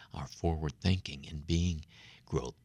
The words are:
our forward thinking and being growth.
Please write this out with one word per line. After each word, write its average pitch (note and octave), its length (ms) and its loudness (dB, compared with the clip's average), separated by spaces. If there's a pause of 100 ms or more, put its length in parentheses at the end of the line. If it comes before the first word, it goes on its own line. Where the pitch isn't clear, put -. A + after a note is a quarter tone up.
(140)
our - 140 -6
forward D#2+ 520 -2
thinking D#2+ 480 0
and D#2 200 -10
being E2+ 360 4 (420)
growth. - 400 -2